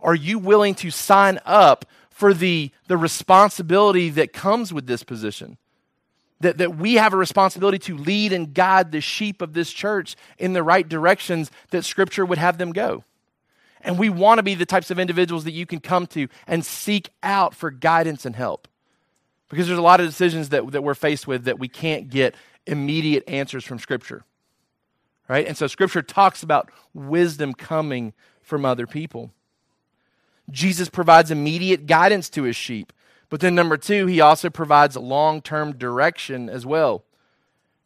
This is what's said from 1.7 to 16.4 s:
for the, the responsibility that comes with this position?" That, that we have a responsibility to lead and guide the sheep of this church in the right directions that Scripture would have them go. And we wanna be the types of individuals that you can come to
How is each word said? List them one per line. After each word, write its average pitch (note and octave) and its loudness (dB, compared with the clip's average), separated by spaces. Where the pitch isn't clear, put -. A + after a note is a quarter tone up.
for G3+ 2
the, E3 0
the F#3 0
responsibility F#3 4
that D3+ 0
comes G3+ -4
with C#3+ -8
this B2 -6
position?" G#2+ -12
That, E3+ 0
that F3 -2
we G3+ 0
have G#3+ 4
a F#3+ 0
responsibility F#3+ 0
to E3+ -12
lead G3+ -2
and E3 -6
guide F#3 2
the D3+ -6
sheep G#3 -8
of D#3+ -10
this E3 -4
church G3+ -6
in F#3 -4
the F3+ 0
right E3+ 2
directions E3 -2
that F3 -4
Scripture F#3+ -2
would F3+ -2
have E3+ 0
them F3 -6
go. G3+ -6
And F3 -6
we G#3+ 2
wanna G3+ 4
be G3 -2
the F3 -4
types F#3 -2
of F3+ -6
individuals F3 -2
that E3 -8
you E3 -8
can E3 -12
come F3+ -2
to D#3+ -6